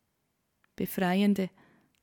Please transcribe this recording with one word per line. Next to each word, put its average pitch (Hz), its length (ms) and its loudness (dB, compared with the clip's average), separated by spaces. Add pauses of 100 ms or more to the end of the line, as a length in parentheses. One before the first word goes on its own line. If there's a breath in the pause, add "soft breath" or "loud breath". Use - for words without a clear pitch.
(760)
Befreiende, 190 760 0 (540 soft breath)